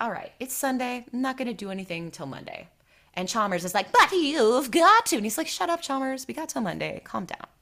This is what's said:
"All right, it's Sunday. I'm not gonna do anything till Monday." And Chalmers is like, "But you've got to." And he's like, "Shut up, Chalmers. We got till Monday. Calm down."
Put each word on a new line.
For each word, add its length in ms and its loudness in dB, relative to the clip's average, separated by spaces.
"All 100 -2
right, 300 -10
it's 120 -8
Sunday. 600 -4
I'm 80 -2
not 160 -2
gonna 160 -4
do 180 -8
anything 400 -8
till 140 -12
Monday." 420 -12
And 160 -4
Chalmers 340 0
is 100 -6
like, 200 0
"But 180 8
you've 600 2
got 340 8
to." 100 0
And 80 0
he's 140 -4
like, 100 -4
"Shut 220 -4
up, 120 0
Chalmers. 460 -4
We 60 -8
got 160 -8
till 140 -2
Monday. 420 -4
Calm 200 -6
down." 220 -10